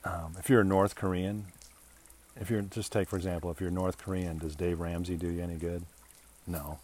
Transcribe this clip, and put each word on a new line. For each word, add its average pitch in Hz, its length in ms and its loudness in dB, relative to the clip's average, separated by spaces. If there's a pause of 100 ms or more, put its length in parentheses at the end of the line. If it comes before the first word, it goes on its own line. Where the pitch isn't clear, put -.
um, 85 340 -6
if - 100 -6
you're 123 140 10
a - 20 6
North 95 300 6
Korean, 95 520 -2 (920)
if 95 80 -6
you're, 107 140 2
just 101 280 -6
take, 98 200 2
for 98 60 0
example, 87 340 -2
if 85 100 -6
you're 90 100 0
North 92 280 0
Korean, 90 400 -4
does 78 180 -6
Dave 87 240 0
Ramsey 87 360 -2
do 85 120 -2
you 87 140 -2
any 85 140 -4
good? 85 280 -4 (640)
No. 76 380 -6